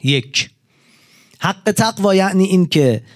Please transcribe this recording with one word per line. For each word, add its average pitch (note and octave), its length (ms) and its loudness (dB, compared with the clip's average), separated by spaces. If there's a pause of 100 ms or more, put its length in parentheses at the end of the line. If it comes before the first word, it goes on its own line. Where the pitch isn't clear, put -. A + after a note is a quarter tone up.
یک، - 480 -4 (920)
حق G3 320 -4
تقوا G3+ 420 0
یعنی F#3+ 300 2
این F#3 220 2
که B2+ 360 0 (140)